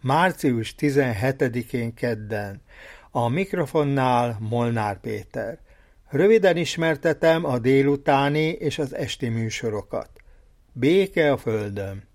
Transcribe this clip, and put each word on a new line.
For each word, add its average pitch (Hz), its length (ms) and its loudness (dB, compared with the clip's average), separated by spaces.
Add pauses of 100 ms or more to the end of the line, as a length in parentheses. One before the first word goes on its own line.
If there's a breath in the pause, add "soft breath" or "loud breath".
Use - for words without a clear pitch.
március 135 720 0
tizenhetedikén 123 1200 -2
kedden. 107 680 -6 (480 loud breath)
A 120 180 0
mikrofonnál 139 1080 0 (120)
Molnár 113 520 -2
Péter. 107 580 -8 (500 soft breath)
Röviden 185 480 4
ismertetem 165 880 0
a 131 140 -2
délutáni 139 920 2
és - 300 -4
az 139 160 -4
esti - 340 -6
műsorokat. 113 840 -6 (600)
Béke 160 600 2
a 131 40 2
földön 101 680 -6 (120)